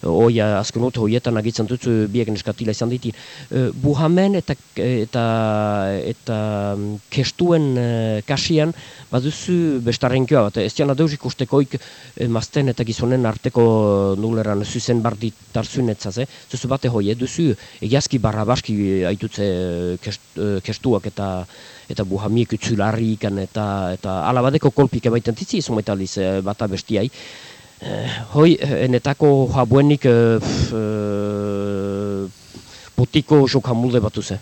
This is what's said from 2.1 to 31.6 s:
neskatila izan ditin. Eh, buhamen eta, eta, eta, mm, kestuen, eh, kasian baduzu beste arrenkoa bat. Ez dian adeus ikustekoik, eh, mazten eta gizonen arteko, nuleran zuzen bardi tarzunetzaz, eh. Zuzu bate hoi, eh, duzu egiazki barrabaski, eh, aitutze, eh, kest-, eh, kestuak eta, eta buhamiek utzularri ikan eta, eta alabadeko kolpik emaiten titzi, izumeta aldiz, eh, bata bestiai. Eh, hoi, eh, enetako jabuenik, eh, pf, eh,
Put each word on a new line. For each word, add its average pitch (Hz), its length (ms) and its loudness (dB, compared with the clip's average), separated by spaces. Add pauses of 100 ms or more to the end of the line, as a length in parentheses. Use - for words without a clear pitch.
neskatila 107 440 -4
izan 117 160 -4
ditin. 120 240 -6 (380)
Eh, 127 180 0 (140)
buhamen 160 520 2
eta, 160 200 -2 (220)
eta, 117 480 0 (680)
eta, 101 800 -4
mm, 101 200 -6 (160)
kestuen, 147 680 0
eh, 113 480 0
kasian 156 480 0 (380)
baduzu 151 760 0
beste 117 220 0
arrenkoa 127 360 2
bat. 101 140 0
Ez 110 160 -2
dian 143 160 0
adeus 143 240 2
ikustekoik, 135 640 0 (420)
eh, 117 120 -2
mazten 117 400 0
eta 120 140 -2
gizonen 120 440 0
arteko, 110 920 2
nuleran 107 480 -2
zuzen 120 380 -2
bardi 110 300 -2 (200)
tarzunetzaz, 110 680 -4
eh. 131 80 -4 (240)
Zuzu 131 180 -8
bate 131 200 -2
hoi, 104 220 0
eh, 110 40 0
duzu 127 400 -2 (280)
egiazki 135 360 0
barrabaski, 104 840 0
eh, 90 40 0
aitutze, 101 380 -4
eh, 90 560 -2
kest-, - 380 -12
eh, 101 240 -2
kestuak 110 440 -2
eta, 95 400 -6 (440)
eta - 140 -4
buhamiek 104 480 -2
utzularri 110 680 -2
ikan 98 200 -4
eta, 98 540 -4
eta 92 380 -4
alabadeko 131 400 2
kolpik 127 360 2
emaiten 117 280 0
titzi, 190 240 -4
izumeta 110 340 -2
aldiz, 95 240 -4
eh, 95 240 0
bata 101 260 -4
bestiai. 101 440 -2 (720)
Eh, 104 260 -8 (260)
hoi, 160 260 8
eh, 123 240 0
enetako 135 680 4
jabuenik, 135 500 4
eh, 117 340 6
pf, - 360 0
eh, 101 1500 -2 (680)